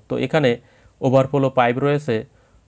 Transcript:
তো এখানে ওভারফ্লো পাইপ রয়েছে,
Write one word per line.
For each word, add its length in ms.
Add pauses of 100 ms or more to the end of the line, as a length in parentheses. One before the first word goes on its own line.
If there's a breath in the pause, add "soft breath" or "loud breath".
তো 100
এখানে 320 (500 soft breath)
ওভারফ্লো 500
পাইপ 280
রয়েছে, 460 (440 soft breath)